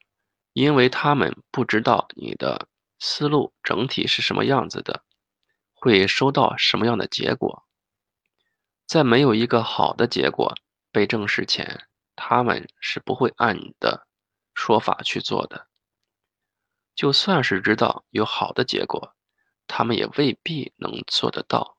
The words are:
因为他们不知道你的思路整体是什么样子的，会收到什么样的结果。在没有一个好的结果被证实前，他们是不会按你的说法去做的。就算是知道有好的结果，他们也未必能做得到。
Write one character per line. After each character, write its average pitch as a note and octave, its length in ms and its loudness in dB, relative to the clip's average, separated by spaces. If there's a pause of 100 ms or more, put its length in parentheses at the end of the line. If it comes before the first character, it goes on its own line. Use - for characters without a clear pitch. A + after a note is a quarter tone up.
(540)
因 C#3+ 220 2
为 B2+ 120 6
他 D3 280 0
们 F#2 200 0 (140)
不 B2 160 -2
知 - 160 0
道 - 340 2
你 - 200 -10
的 B1+ 320 -6 (320)
思 - 280 -4
路 D3 360 0
整 - 240 0
体 - 180 -4
是 - 160 -2
什 - 140 -2
么 G#2 100 0
样 A#2 240 0
子 - 140 -10
的， - 200 -10 (680)
会 G2 340 4
收 C3+ 240 2
到 C#3 260 2
什 - 200 0
么 G#2+ 80 0
样 A#2 120 2
的 - 100 -2
结 - 260 -2
果。 - 320 -4 (1200)
在 D#3+ 180 2
没 A#2+ 180 6
有 C3 120 6
一 A2+ 140 2
个 A#2 160 2
好 - 300 0
的 - 120 0
结 C#2+ 240 0
果 - 260 -2 (360)
被 G#2 160 2
证 G#2 200 -2
实 - 180 -2
前， - 420 -6 (280)
他 B2 280 0
们 G2+ 260 -2 (100)
是 - 200 -8
不 - 160 -6
会 - 220 0
按 G#2+ 200 0
你 - 220 -16
的 - 280 -2 (460)
说 - 260 2
法 - 240 -2
去 - 180 -4
做 - 260 -4
的。 - 200 -16 (1300)
就 C#3+ 200 0
算 E3 300 2
是 F#2+ 180 0
知 G#2+ 140 2
道 - 340 0
有 G#2+ 160 0
好 - 260 -4
的 - 120 -2
结 - 220 -4
果， - 300 -8 (500)
他 - 180 -2
们 A#2 120 0
也 G#2+ 100 -2 (120)
未 C#3 260 0
必 D#3 320 -8
能 - 320 -10
做 - 240 -2
得 - 120 -8
到。 - 360 -4